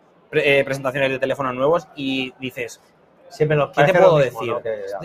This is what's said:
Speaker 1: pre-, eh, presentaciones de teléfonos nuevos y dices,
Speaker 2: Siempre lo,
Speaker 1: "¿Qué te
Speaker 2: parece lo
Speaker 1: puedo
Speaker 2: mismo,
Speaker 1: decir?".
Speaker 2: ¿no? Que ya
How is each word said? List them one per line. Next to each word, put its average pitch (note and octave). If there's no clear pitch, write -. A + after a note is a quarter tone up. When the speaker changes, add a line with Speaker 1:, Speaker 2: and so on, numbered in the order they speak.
Speaker 1:
pre-, C#3+
eh, C3+
presentaciones C3+
de C3
teléfonos C3
nuevos D3+
y C3+
dices, B2
Speaker 2:
Siempre D3+
lo, C#3
Speaker 1:
"¿Qué C#3+
te F#3
Speaker 2:
parece F3+
lo F#3+
Speaker 1:
puedo D3
Speaker 2:
mismo, A2+
Speaker 1:
decir?". A#2
Speaker 2:
¿no? A#2+
Que A2
ya G2+